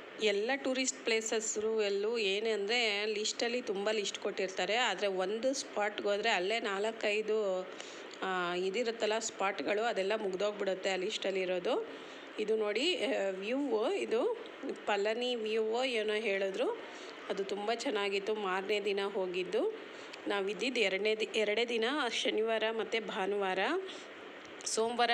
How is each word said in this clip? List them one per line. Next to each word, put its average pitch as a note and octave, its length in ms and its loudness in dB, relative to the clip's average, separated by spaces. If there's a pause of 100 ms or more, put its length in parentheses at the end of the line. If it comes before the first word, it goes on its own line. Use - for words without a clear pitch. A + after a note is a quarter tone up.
(220)
ಎಲ್ಲ G#3 320 4
ಟೂರಿಸ್ಟ್ C4 500 0
ಪ್ಲೇಸಸ್ರು A3 800 0
ಎಲ್ಲೂ G3+ 360 2
ಏನೇ G#3 320 2
ಅಂದರೆ G#3 640 2
ಲಿಸ್ಟಲ್ಲಿ A#3 480 0
ತುಂಬ G3+ 280 0
ಲಿಸ್ಟ್ G#3 280 -2
ಕೊಟ್ಟಿರ್ತಾರೆ, F#3+ 580 0
ಆದರೆ G#3 300 2
ಒಂದು G3+ 480 0
ಸ್ಪಾಟ್ಗೆ G#3 540 -2
ಹೋದ್ರೆ G#3 220 2
ಅಲ್ಲೇ G3+ 300 2
ನಾಲ್ಕೈದು, G#3+ 800 0 (840)
ಆ, F3+ 320 0
ಇದಿರುತ್ತಲ್ಲ G#3+ 640 0
ಸ್ಪಾಟ್ಗಳು, G3+ 640 0
ಅದೆಲ್ಲ G3 340 2
ಮುಗ್ದೋಗ್ಬಿಡುತ್ತೆ G3 720 0
ಆ F#3+ 60 2
ಲಿಸ್ಟಲ್ಲಿರೋದು. F#3+ 920 0 (500)
ಇದು G#3+ 180 2
ನೋಡಿ, A3 380 2 (100)
ಆ, G3+ 260 2
ವ್ಯೂ, G3+ 300 -2 (440)
ಇದು A3 160 2 (640)
ಪಳನಿ A3+ 480 0
ವ್ಯೂ A3 500 0
ಏನೋ G#3+ 300 0
ಹೇಳಿದ್ರು, G3 540 0 (600)
ಅದು G3 160 -2
ತುಂಬ G#3 300 -2
ಚೆನ್ನಾಗಿತ್ತು. G#3 600 0
ಮಾರನೇ G3 460 0
ದಿನ G3 240 0
ಹೋಗಿದ್ದು, F#3 560 0 (640)
ನಾವಿದ್ದಿದ್ದು G3+ 540 0
ಎರಡನೇ G3 340 2
ದಿ-, A3 220 -2
ಎರಡೇ G#3+ 280 2
ದಿನ, A3+ 200 0 (380)
ಶನಿವಾರ A3 480 2
ಮತ್ತು A3 360 -2
ಭಾನುವಾರ. G3 520 0 (1080)
ಸೋಮವಾರ A#3 500 2